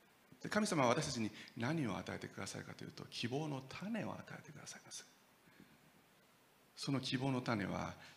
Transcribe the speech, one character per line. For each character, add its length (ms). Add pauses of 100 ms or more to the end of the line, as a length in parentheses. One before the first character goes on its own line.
(420)
で、 80
神 180
様 160
は 60
私 180
た 40
ち 80
に 120 (260)
何 300
を 100
与 160
え 60
て 80
く 120
だ 80
さ 100
る 60
か 100
と 120
い 20
う 40
と、 140
希 240
望 180
の 200
種 380
を 80
与 100 (140)
え 60
て 80
く 80
だ 80
さ 100
い 80
ま 60
す。 140 (1700)
そ 160
の 100
希 160
望 140
の 100
種 240
は 300 (220)